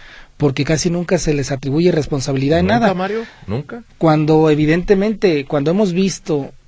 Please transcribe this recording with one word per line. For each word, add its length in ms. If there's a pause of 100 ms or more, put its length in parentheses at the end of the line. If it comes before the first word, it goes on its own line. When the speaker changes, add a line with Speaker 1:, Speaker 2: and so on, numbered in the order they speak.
(380)
Speaker 1:
porque 280
casi 240
nunca 280
se 160
les 200
atribuye 400
responsabilidad 640
en 60
Speaker 2:
¿Nunca, 160
Speaker 1:
nada. 120
Speaker 2:
Mario? 300 (240)
¿Nunca? 360 (140)
Speaker 1:
Cuando 520
evidentemente, 960
cuando 260
hemos 220
visto, 580 (160)